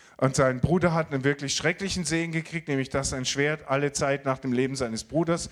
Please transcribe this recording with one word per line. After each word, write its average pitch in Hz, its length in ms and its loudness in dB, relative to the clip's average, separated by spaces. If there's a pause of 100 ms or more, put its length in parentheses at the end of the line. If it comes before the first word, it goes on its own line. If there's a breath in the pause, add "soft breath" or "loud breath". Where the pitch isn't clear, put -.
(180 loud breath)
Und 131 180 2
sein 131 260 2
Bruder 170 320 4
hat 160 180 0
einen 135 120 -2
wirklich 143 320 0
schrecklichen 180 500 -2
Segen 165 260 0
gekriegt, 160 360 -4
nämlich 135 220 0
dass 135 200 -2
sein 131 160 -4
Schwert 151 420 0
alle 143 240 2
Zeit 139 340 0
nach 131 120 2
dem 127 160 -2
Leben 131 220 2
seines 113 280 -4
Bruders 165 480 0